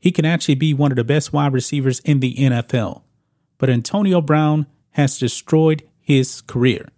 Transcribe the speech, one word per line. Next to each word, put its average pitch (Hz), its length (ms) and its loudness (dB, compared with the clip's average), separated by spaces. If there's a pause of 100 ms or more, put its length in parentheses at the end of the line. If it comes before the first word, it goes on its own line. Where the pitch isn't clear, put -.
he 180 120 0
can 165 100 -2
actually 160 320 0
be 151 180 0
one 139 200 0
of - 20 -2
the 123 80 0
best 143 300 -2
wide 147 180 0
receivers 131 480 -2
in 147 220 0
the 123 180 -4
N 135 140 2
F 117 200 -4
L. 113 300 -4 (540)
But 127 120 0
Antonio 180 520 0
Brown 151 440 0 (260)
has 139 280 -2
destroyed 156 640 0 (160)
his 135 400 0
career. - 480 0 (100)